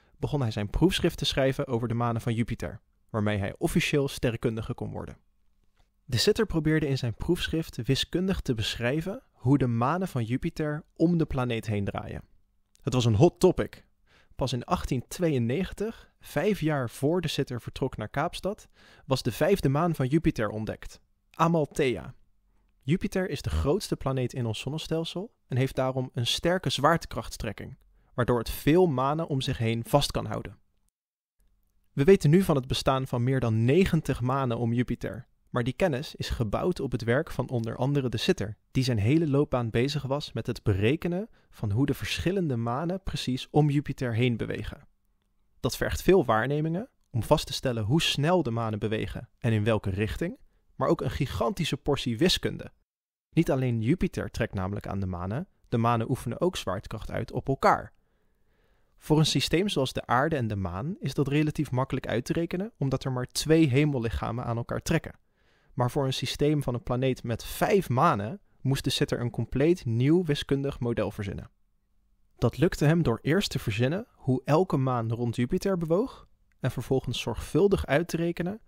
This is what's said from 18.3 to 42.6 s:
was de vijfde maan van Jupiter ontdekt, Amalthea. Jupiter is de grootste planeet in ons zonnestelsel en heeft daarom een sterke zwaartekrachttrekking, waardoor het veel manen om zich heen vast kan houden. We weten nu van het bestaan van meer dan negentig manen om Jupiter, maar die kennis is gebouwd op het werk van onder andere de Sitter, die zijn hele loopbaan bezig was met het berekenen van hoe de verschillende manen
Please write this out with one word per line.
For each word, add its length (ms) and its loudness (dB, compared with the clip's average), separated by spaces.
was 160 0
de 100 -2
vijfde 360 2
maan 260 2
van 120 0
Jupiter 420 2
ontdekt, 520 -8
Amalthea. 840 0
Jupiter 440 -2
is 120 -6
de 80 -4
grootste 460 0
planeet 360 -2
in 140 -4
ons 120 -4
zonnestelsel 760 -6
en 100 -4
heeft 180 0
daarom 380 -2
een 140 -2
sterke 440 0
zwaartekrachttrekking, 1080 -4
waardoor 240 2
het 120 -4
veel 360 4
manen 400 0
om 140 -2
zich 180 -4
heen 260 -2
vast 260 2
kan 160 -6
houden. 320 -10
We 120 2
weten 260 8
nu 120 8
van 140 4
het 100 0
bestaan 400 0
van 160 -2
meer 180 2
dan 240 2
negentig 560 4
manen 380 -2
om 140 0
Jupiter, 540 -4
maar 140 0
die 80 -2
kennis 420 0
is 140 -8
gebouwd 520 -2
op 120 -4
het 100 -2
werk 280 0
van 180 -4
onder 280 -4
andere 320 0
de 80 -2
Sitter, 400 -2
die 140 2
zijn 140 2
hele 300 4
loopbaan 420 2
bezig 320 0
was 300 -4
met 140 -6
het 160 -4
berekenen 640 0
van 200 -6
hoe 160 2
de 80 2
verschillende 640 -2
manen 460 -4